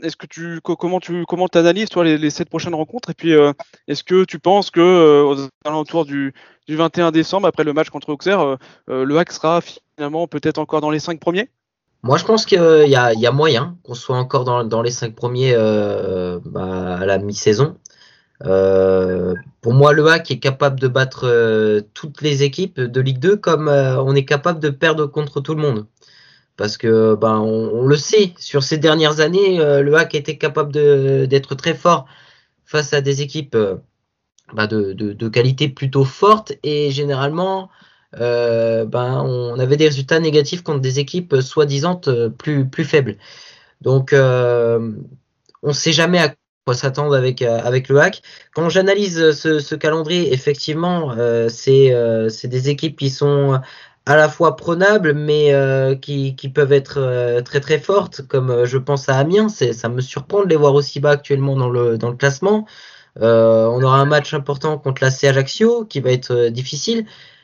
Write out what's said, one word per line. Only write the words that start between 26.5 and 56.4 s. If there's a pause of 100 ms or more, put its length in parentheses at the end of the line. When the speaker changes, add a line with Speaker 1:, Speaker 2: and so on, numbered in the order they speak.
Speaker 2:
Parce
que,
ben,
on,
on
le
sait,
sur
ces
dernières
années,
euh,
le
hac
était
capable
de,
d'être
très
fort (600)
face
à
des
équipes,
euh, (760)
bah,
de,
de,
de
qualité
plutôt
forte. (120)
Et
généralement, (500)
euh,
ben,
on
avait
des
résultats
négatifs
contre
des
équipes,
euh,
soi-disant,
euh,
plus,
plus
faibles. (640)
Donc,
euh, (720)
on
sait
jamais
à (320)
quoi
s'attendre
avec,
euh,
avec
le
hac. (320)
Quand
j'analyse,
euh,
ce,
ce
calendrier,
effectivement,
euh,
c'est,
euh,
c'est
des
équipes
qui
sont (440)
à
la
fois
prenables,
mais,
euh,
qui,
qui